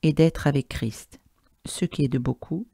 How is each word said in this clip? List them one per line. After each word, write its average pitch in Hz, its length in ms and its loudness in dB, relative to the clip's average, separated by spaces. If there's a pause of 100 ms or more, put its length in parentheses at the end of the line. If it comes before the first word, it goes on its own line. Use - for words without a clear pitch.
et 156 100 2
d'être 160 340 4
avec 143 220 0
Christ. - 520 -8 (460)
Ce - 200 -4
qui - 180 0
est 135 40 2
de 131 100 0
beaucoup 160 540 -4